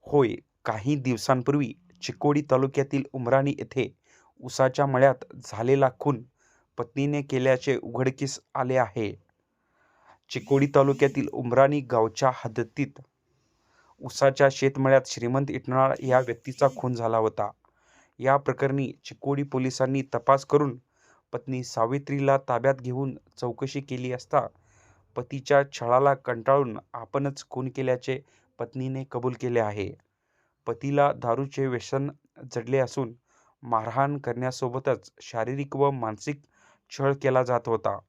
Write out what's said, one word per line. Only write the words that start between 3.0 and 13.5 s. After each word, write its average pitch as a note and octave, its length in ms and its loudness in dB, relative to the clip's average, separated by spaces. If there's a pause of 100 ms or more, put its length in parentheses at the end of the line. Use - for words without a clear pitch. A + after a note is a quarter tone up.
उमराणी C3+ 460 2
येथे A2+ 300 -4 (520)
उसाच्या C3 460 2
मळ्यात C3 380 4 (180)
झालेला C3 460 2 (100)
खून B2+ 240 -2 (560)
पत्नीने C#3+ 440 -4
केल्याचे C3 560 0
उघडकीस C3 600 -4 (160)
आले C3 220 -2
आहे. A2 360 0 (1160)
चिकोडी C#3 440 2
तालुक्यातील C#3 600 4
उमराणी C3+ 460 4 (100)
गावच्या A#2 460 2
हद्दीत A#2 640 -6 (1000)